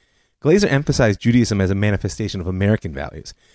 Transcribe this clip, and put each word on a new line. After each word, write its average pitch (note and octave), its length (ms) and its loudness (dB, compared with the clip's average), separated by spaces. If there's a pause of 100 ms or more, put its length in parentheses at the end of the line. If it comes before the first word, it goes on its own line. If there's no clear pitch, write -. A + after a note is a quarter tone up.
(420)
Glazer F#3+ 300 2
emphasized C3+ 480 0
Judaism A#2 400 2
as F#2+ 120 2
a G2 40 -2
manifestation G2+ 640 -4
of E2+ 80 -8
American F#2+ 460 -2
values, - 400 -12 (220)